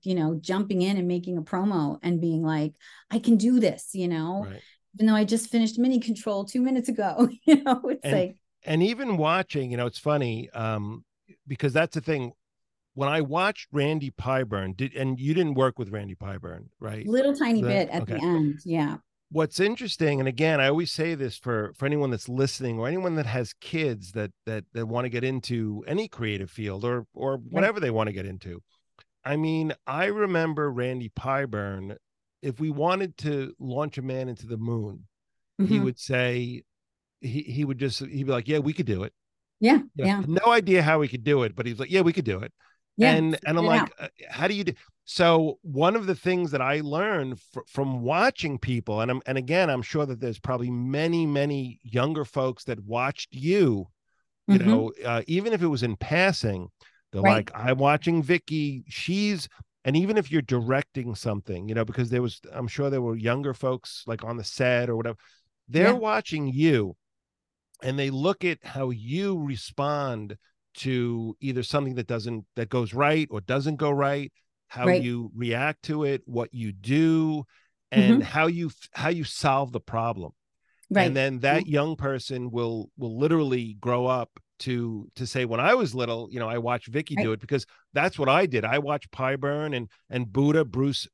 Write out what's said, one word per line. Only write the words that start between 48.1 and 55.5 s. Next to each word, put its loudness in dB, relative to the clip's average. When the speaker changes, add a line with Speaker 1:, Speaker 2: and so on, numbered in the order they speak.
Speaker 2:
people, -2
and 0
I'm, -2
and -2
again, 2
I'm -2
sure -2
that -6
there's -6
probably -4
many, 0
many -2
younger -2
folks -4
that -6
watched -4
you, 2
you 8
Speaker 1:
Mm-hmm. -
Speaker 2:
know, 4
uh, 0
even 0